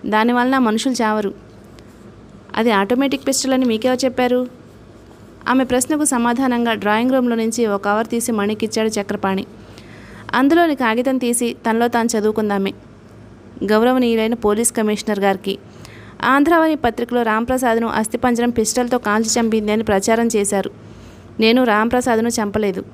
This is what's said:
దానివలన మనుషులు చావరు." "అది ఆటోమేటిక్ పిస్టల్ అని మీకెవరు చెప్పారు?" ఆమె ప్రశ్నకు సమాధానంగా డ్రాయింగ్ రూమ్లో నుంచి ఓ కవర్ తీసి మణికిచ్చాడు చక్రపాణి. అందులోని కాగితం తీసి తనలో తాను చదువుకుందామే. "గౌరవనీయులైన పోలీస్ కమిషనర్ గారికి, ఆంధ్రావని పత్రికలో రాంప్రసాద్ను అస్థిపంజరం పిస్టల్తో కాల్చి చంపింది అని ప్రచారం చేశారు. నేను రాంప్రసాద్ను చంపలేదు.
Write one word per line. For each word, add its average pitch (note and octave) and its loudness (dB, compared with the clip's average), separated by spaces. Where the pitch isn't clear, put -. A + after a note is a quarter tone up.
దానివలన A#3+ 2
మనుషులు A#3 0
చావరు." G#3+ -2
"అది A3+ 2
ఆటోమేటిక్ B3 0
పిస్టల్ C4 0
అని B3+ 2
మీకెవరు B3 0
చెప్పారు?" B3 0
ఆమె C4 2
ప్రశ్నకు B3+ 0
సమాధానంగా A#3+ 0
డ్రాయింగ్ G#3+ 0
రూమ్లో B3 2
నుంచి A3+ 0
ఓ G3+ 0
కవర్ G#3 -2
తీసి A#3 -4
మణికిచ్చాడు G#3+ -2
చక్రపాణి. G3 -4
అందులోని D4+ 4
కాగితం B3+ 0
తీసి A#3+ -2
తనలో A#3 2
తాను A#3 0
చదువుకుందామే. G#3 0
"గౌరవనీయులైన A#3 2
పోలీస్ A3+ 0
కమిషనర్ G#3+ -2
గారికి, G3 0
ఆంధ్రావని D#4 4
పత్రికలో A#3+ -2
రాంప్రసాద్ను A#3 0
అస్థిపంజరం A#3 0
పిస్టల్తో A#3+ 0
కాల్చి A3 0
చంపింది A3 0
అని A3 0
ప్రచారం A3+ 2
చేశారు. G3 0
నేను A#3 4
రాంప్రసాద్ను A#3 2
చంపలేదు. G#3 -2